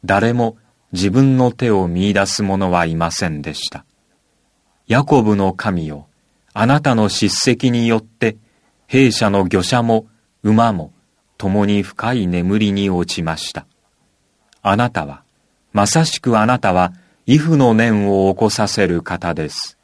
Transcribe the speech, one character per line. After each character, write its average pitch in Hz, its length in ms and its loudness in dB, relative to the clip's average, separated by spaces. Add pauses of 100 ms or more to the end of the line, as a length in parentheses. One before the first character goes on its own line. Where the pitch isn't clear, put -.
誰 107 280 2
も 117 240 -2 (340)
自 92 200 -2
分 131 260 4
の 123 140 2
手 120 200 -2
を 95 160 0
見 90 260 0
出 98 120 2
す - 160 -6
者 98 300 -2
は 87 140 0
い 82 100 -4
ま 82 160 -2
せ 92 160 -6
ん 76 140 -8
で 76 120 -10
し - 160 -10
た。 - 160 -18 (1000)
ヤ 127 160 2
コ 143 180 4
ブ 107 140 2
の 95 180 0
神 87 340 -4
よ、 73 200 -14 (460)
あ 104 120 0
な 143 160 2
た 139 140 0
の 107 140 2
叱 101 200 -2
責 127 400 0
に 117 180 0
よ 113 100 2
っ 110 40 -2
て、 110 360 -6 (500)
弊 131 240 4
社 107 180 0
の 98 160 2
御 90 160 0
車 120 220 0
も 113 240 0 (340)
馬 110 320 2
も 80 200 -8 (440)
共 101 280 -2
に 101 180 0
深 113 300 -6
い 107 140 -2
眠 90 320 0
り 104 120 0
に 98 180 -2
落 87 240 -4
ち 87 100 -6
ま 80 140 -4
し - 160 -12
た。 - 120 -12 (960)
あ 98 140 0
な 120 140 0
た 85 160 -6
は、 - 180 -18 (500)
ま 104 140 2
さ 165 180 2
し - 140 -6
く 117 200 0
あ 107 60 2
な 123 140 0
た 95 140 0
は、 90 200 0 (340)
畏 147 180 4
怖 165 120 2
の 123 160 4
念 110 360 2
を 95 240 2
起 92 60 -6
こ 110 100 2
さ 104 180 -2
せ 98 200 -2
る 85 140 -2
方 87 320 -6
で 76 160 -8
す。 - 340 -14